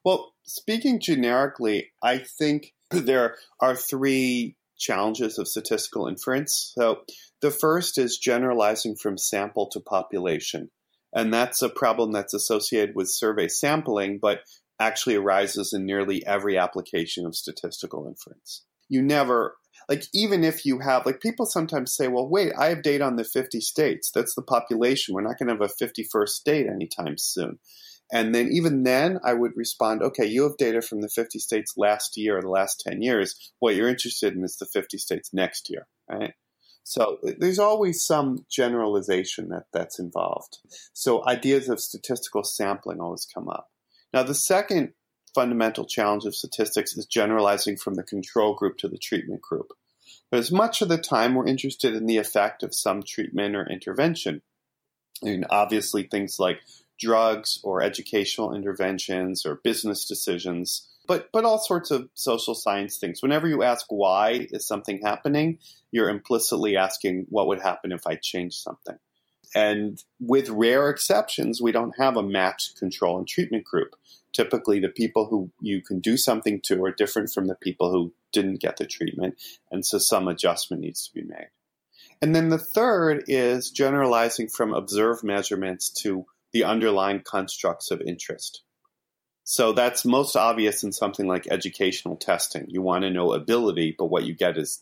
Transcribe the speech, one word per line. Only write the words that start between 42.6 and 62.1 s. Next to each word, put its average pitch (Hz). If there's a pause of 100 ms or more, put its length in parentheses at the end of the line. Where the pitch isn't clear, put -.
always 85
come -
up. - (460)
Now, 131
the 135
second 190 (420)
fundamental 113
challenge 104
of 101
statistics -
is 107
generalizing 104
from 98
the 95
control 104
group 101
to -
the -
treatment -
group. - (580)
Because 120
much 220
of 180
the 165
time, 123
we're 131
interested 135
in 110
the 110
effect 104
of -
some 101
treatment 101
or 98
intervention. 95 (800)
And 98
obviously, 104
things 101
like 92 (380)
drugs 110
or 95
educational 104
interventions 95
or 73
business 110
decisions, 90 (220)
but, -
but 226
all 220
sorts 175
of 127